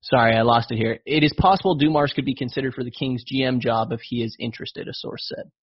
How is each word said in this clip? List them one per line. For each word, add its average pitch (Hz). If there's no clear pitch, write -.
sorry, 113
I 113
lost 117
it 113
here. 110
"It 151
is 151
possible 190
Dumars 147
could 135
be 131
considered 131
for 127
the 117
Kings 127
G 131
M 127
job 113
if 113
he 120
is 110
interested," -
a -
source -
said. -